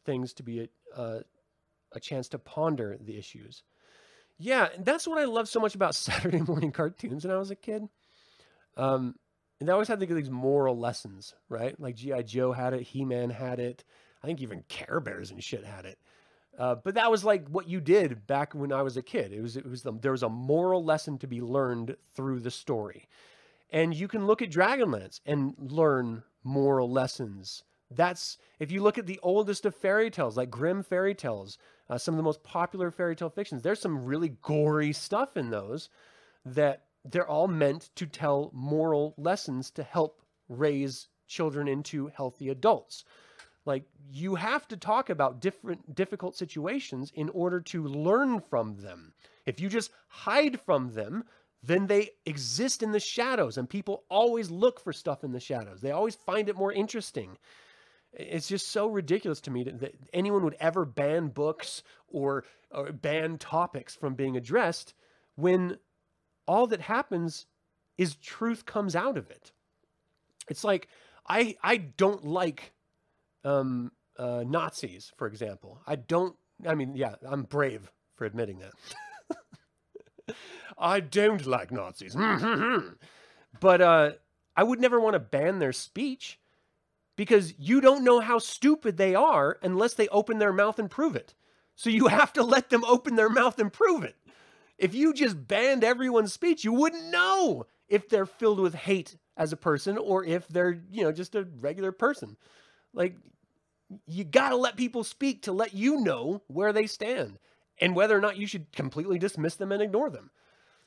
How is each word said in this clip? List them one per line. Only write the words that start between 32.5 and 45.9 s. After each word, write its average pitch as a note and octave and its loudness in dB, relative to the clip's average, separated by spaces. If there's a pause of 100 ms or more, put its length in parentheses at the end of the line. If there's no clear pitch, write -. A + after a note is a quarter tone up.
fairy E3+ -4
tale E3 -6
fictions, D#3 -8
there's F#3+ 0
some D3 -4
really C#3+ -2
gory D3+ 2
stuff A3+ -4
in B2 -4
those A2 -8 (560)
that C3+ 0 (200)
they're E3 -2
all D#3 2
meant D#3 0
to F3+ -8
tell D3 -2
moral D3+ 0
lessons D3 -4
to - -10
help D#3 -2 (280)
raise C#3 -2 (180)
children D3 -4
into C#3+ -4
healthy C3+ -8
adults. C3+ 0 (600)
Like, C#3 -2 (260)
you E3 -4
have A3+ -2
to A3 -12
talk G#3+ -2
about C3+ 0
different, F3 -6